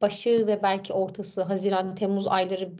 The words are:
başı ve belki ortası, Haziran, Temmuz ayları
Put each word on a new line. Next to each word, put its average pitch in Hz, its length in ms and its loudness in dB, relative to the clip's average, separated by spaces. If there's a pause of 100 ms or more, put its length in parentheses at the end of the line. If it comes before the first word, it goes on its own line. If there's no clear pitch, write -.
başı 220 460 2
ve 208 160 2
belki 196 300 0
ortası, 190 480 -2
Haziran, 190 540 0
Temmuz 196 320 0
ayları 185 520 0